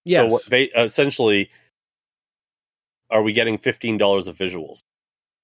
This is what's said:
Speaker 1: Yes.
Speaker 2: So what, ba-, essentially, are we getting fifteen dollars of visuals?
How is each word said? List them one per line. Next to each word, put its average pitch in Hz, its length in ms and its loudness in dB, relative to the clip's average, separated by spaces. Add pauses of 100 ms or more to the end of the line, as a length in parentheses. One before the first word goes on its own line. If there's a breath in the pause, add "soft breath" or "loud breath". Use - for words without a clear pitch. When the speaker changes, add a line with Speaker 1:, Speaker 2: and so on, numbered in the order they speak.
Speaker 1:
Yes. 139 220 2
Speaker 2:
So 110 60 0
what, - 180 -2
ba-, 127 320 2
essentially, 113 680 0 (1600 soft breath)
are 110 140 2
we 107 100 -2
getting 113 240 0
fifteen 113 400 -4
dollars 98 300 2
of 87 100 -14
visuals? 90 440 -8 (640)